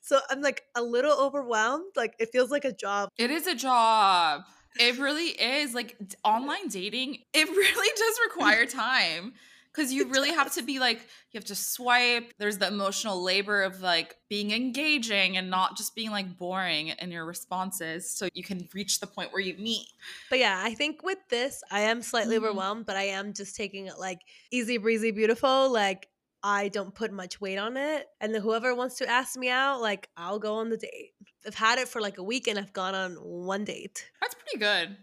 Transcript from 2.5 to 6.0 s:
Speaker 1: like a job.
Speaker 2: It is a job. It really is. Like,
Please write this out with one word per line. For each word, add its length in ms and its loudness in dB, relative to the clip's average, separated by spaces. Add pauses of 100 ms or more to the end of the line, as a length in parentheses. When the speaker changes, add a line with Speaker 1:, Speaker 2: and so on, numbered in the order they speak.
Speaker 1:
like 140 0
a 80 -2
job. 440 -2
Speaker 2:
It 140 2
is 160 -2
a 80 0
job. 880 6 (340)
It 200 6
really 320 0 (120)
is. 320 0
Like, 320 -6